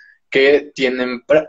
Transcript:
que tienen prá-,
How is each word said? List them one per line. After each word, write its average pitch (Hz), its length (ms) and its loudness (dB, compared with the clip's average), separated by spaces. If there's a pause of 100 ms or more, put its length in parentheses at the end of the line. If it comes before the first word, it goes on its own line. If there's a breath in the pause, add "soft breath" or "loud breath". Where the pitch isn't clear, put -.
(300 soft breath)
que 143 460 0
tienen 127 460 -4
prá-, - 280 0